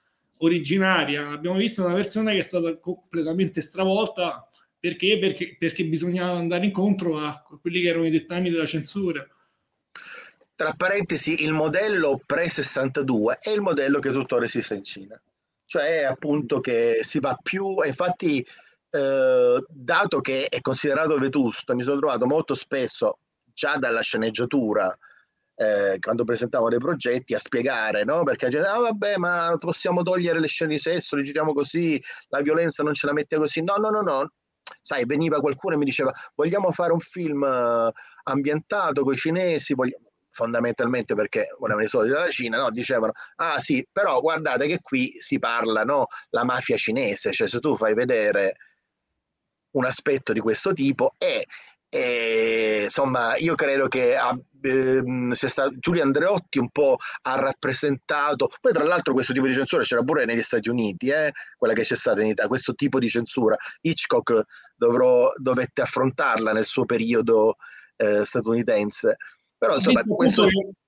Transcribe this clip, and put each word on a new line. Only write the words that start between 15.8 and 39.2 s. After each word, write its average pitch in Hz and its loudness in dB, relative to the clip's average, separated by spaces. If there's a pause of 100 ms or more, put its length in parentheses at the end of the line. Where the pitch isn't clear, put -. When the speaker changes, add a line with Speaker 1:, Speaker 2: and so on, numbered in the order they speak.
Speaker 2:
appunto, 143 -2
che 117 2
si - -4
va 131 -2
più, 190 -4
e 156 0
infatti, 156 -2 (440)
eh, 131 2
dato 160 0
che 135 -2
è - -4
considerato 147 0
vetusto, 131 0
mi 123 -2
sono 139 -2
trovato 123 0
molto 143 0
spesso, 120 -2 (340)
già 147 -2
dalla 120 0
sceneggiatura, 110 0 (600)
eh, 101 2
quando 113 0
presentavo 117 0
dei 117 2
progetti, 127 -2
a 107 -2
spiegare, 113 -2
no? 151 0
Perché 135 0
la 123 2
gente, 151 0
"Ah, 208 0
vabbè, 208 0
ma 175 0
possiamo 175 -2
togliere 170 0
le 156 0
scene 156 -2
di 151 -2
sesso, 165 -2
le 139 0
giriamo 151 -2
così, 147 0 (260)
la 143 -2
violenza 156 0
non 151 0
ce - -4
la 143 0
mette 151 -2
così." 151 0
No, 196 0
no, 214 0
no, 214 0
no. 151 -2 (480)
Sai, 127 -2
veniva 151 0
qualcuno 143 -2
e - 0
mi 147 2
diceva, 131 0 (240)
"Vogliamo 175 0
fare 139 0
un 165 2
film, 151 -4
eh, 117 2 (320)
ambientato 147 0
coi 135 2
cinesi, 160 0